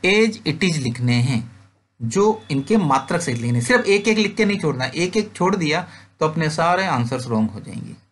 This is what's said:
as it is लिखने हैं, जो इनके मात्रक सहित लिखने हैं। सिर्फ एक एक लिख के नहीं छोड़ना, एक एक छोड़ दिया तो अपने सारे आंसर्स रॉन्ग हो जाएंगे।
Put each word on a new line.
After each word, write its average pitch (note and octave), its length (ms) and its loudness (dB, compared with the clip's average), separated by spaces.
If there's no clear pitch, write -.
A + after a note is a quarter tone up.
as G#3+ 300 4
it - 280 -4
is F3 120 0
लिखने B2 380 0
हैं, A#2+ 380 0
जो G3 500 0
इनके C#3 260 2
मात्रक D#3+ 440 2
सहित A#2+ 160 -4
लिखने A#2+ 220 0
हैं। A#2 60 -2
सिर्फ B3 200 2
एक G3+ 220 2
एक G#3+ 100 2
लिख G#3 180 0
के G#3+ 100 2
नहीं G3+ 140 0
छोड़ना, C3 260 -2
एक E3+ 320 -2
एक G#3 180 -4
छोड़ F#3 200 0
दिया E3+ 320 -2
तो D#3 60 2
अपने D#3 240 0
सारे F3 360 0
आंसर्स B2 420 -2
रॉन्ग A2 220 0
हो G#2 100 -12
जाएंगे। - 360 -14